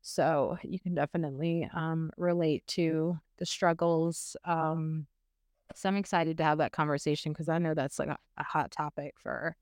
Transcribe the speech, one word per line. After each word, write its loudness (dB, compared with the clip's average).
So 2
you -6
can -4
definitely, 0
um, -2
relate 2
to 2
the -4
struggles. 2
Um, 0
so -2
I'm 2
excited 0
to 2
have 4
that 2
conversation 0
'cause -4
I 2
know 2
that's, -2
like, -2
a, -6
a -6
hot -2
topic -6
for -6